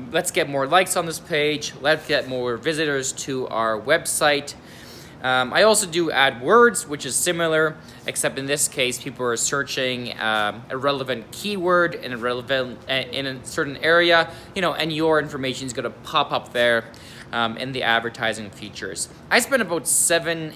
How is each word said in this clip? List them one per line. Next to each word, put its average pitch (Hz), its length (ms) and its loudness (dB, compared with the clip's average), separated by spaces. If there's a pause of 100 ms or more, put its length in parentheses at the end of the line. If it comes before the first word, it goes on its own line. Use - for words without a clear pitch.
(120)
let's 165 200 0
get 156 180 0
more 139 160 0
likes 175 300 4
on 175 100 0
this 156 140 -6
page, 151 600 -2
let's 151 260 2
get 135 200 0
more 123 300 -2
visitors 147 560 -2
to 131 360 -6
our 110 300 0
website. 147 760 2 (680)
Um, 127 320 2
I 175 100 6
also 208 240 6
do 165 220 0
AdWords, 143 760 4
which 147 180 -8
is 120 100 -4
similar, 160 600 2 (280)
except - 320 -4
in 135 80 -6
this 143 220 0
case, 127 340 -2
people 127 240 -6
are 120 120 0
searching, 127 840 -2
um, 107 500 0
a 131 80 -4
relevant 127 540 -2
keyword 175 640 0
in - 180 -8
a 120 40 -6
relevant, 123 600 -2 (100)
uh, 135 40 0
in 135 320 -2
a 135 200 -8
certain 143 320 -4
area, 170 540 4 (220)
you 196 80 -4
know, 165 120 0
and 160 200 -2
your 156 260 4
information 135 460 -4
is 127 80 -8
gonna 120 160 -4
pop 147 420 -2
up 131 220 -6
there, 120 320 4 (460)
um, 117 260 0
in 131 140 -8
the 131 100 -4
advertising 113 720 0
features. - 580 -10 (220)
I 214 80 6
spend 254 220 0
about 170 260 -2
seven, 165 680 0